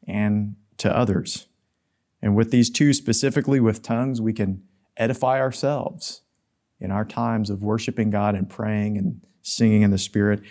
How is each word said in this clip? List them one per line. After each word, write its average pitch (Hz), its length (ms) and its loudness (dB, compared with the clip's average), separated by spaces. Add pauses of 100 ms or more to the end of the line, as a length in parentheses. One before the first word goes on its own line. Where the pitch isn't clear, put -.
and 104 500 -2 (220)
to - 160 0
others. - 520 -2 (720)
And 104 160 2
with 113 140 2
these 120 200 4
two, 143 220 4
specifically 135 680 0
with 110 220 2
tongues, 120 380 -2
we 110 120 0
can 95 300 -4 (340)
edify 131 440 0
ourselves 143 840 -4 (580)
in 95 100 -6
our 101 140 -2
times 113 460 -2
of 98 120 -6
worshiping 107 480 -2
God 104 240 0
and 95 140 -2
praying 107 500 -2
and 95 220 -4 (220)
singing 107 400 4
in 104 80 6
the 95 80 2
Spirit. 104 520 0